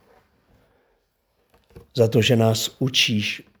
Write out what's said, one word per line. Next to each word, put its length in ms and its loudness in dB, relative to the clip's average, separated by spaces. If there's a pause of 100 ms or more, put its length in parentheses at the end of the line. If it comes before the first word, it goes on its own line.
(2000)
za 120 4
to, 140 2
že 140 2
nás 420 0
učíš 640 -4 (180)